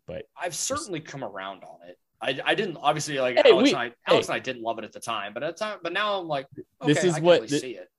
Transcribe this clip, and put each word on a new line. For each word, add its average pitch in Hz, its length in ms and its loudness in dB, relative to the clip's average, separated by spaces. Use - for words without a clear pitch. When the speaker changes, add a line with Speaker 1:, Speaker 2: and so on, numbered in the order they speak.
Speaker 1:
But 85 160 -12
Speaker 2:
I've 170 160 -8
Speaker 1:
just - 100 -8
Speaker 2:
certainly 233 380 -6
come 135 240 -12
around 95 400 -12
on 85 240 -20
it. 90 80 -20
I, 135 180 -4
I 160 40 0
didn't, 185 220 -4
obviously, 147 420 -2
like, 127 160 0
Speaker 1:
Hey, - 160 10
Speaker 2:
Alex 254 120 6
Speaker 1:
we, 285 100 6
Speaker 2:
and 139 40 2
I, 120 140 -2
Alex 165 200 4
Speaker 1:
hey. 139 60 -2
Speaker 2:
and 113 80 -2
I - 20 -12
didn't 123 180 -6
love 113 160 -4
it 110 80 -8
at - 80 -16
the 104 80 -20
time, 104 320 -6
but 117 100 -8
at 170 140 -6
the 214 80 -6
time, 208 180 -8
but 170 80 -6
now 202 300 -2
I'm 170 60 -8
like, 139 200 -4
Speaker 1:
This 151 140 4
Speaker 2:
"Okay, 180 100 2
Speaker 1:
is 160 60 2
Speaker 2:
I - 20 -4
can 156 80 -2
Speaker 1:
what 175 160 8
Speaker 2:
really 110 80 -8
Speaker 1:
thi-, 143 100 0
Speaker 2:
see 127 120 -8
it." 92 260 -16